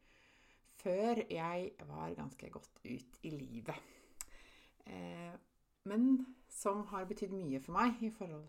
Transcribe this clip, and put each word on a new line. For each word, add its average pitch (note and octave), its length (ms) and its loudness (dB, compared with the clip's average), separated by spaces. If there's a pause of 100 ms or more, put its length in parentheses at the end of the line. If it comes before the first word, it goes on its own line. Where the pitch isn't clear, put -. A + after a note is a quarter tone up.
(800)
før G#3+ 520 4
jeg F3 420 0 (140)
var D#3+ 280 -4
ganske - 360 -8
godt - 340 -14
ut C3 420 -8
i E3 80 -4
livet. B2+ 440 -6 (1080)
Eh, F3 480 -8 (560)
men B3+ 360 6 (220)
som G#3 420 0
har F#3+ 160 -4
betydd G3 280 -4
mye D3 280 -2
for E3+ 160 -8
meg A#3 240 6
i A3 120 0
forhold D#3 340 -8